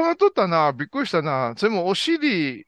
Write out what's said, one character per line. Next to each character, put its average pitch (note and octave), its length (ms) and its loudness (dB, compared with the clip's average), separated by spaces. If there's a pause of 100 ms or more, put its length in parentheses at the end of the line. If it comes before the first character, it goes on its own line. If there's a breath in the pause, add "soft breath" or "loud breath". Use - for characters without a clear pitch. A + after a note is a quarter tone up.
ま E4 120 2
っ E4+ 40 -4
と G4+ 120 6
っ - 40 -16
た G3+ 160 0
な。 D#3+ 240 2
び C3+ 140 -6
っ - 20 -12
く C4+ 120 -6
り C4 60 -2
し - 40 -8
た F3 100 0
な。 C3 360 -2
そ F#3+ 100 0
れ A3+ 60 0
も F#3 140 -2
お F#3+ 80 0
尻、 F#3+ 720 -2